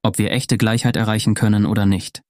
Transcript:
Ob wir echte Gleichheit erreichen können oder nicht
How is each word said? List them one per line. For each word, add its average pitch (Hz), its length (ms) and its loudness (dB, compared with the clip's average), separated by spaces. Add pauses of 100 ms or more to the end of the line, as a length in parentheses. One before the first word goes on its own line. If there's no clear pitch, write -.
Ob 110 140 0
wir 104 140 0
echte 123 260 -2
Gleichheit 113 400 0
erreichen 107 380 0
können 104 300 2
oder 107 200 0
nicht - 440 -2